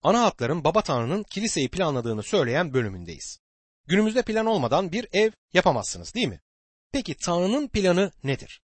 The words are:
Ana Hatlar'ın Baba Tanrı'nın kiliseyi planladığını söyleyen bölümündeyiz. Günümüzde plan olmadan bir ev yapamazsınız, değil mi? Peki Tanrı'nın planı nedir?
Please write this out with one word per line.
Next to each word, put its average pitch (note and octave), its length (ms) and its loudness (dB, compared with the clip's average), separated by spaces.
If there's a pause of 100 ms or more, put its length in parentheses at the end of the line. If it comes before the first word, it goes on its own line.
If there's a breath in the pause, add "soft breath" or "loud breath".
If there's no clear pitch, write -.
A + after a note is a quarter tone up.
Ana A3+ 200 4
Hatlar'ın D#3 400 0
Baba E3 180 4
Tanrı'nın C#3+ 420 -2
kiliseyi G3 460 -4
planladığını A#2+ 540 -2
söyleyen D3 500 0
bölümündeyiz. F#2 680 -4 (460)
Günümüzde G#3+ 360 2
plan A3 240 -2
olmadan E3+ 460 2
bir A3+ 200 -4
ev G#3+ 200 2 (220)
yapamazsınız, A#2+ 640 0
değil A3 120 0
mi? F#2 120 -8 (520)
Peki B3+ 240 -4
Tanrı'nın F#3+ 520 0
planı F#3+ 440 2 (120)
nedir? - 440 -6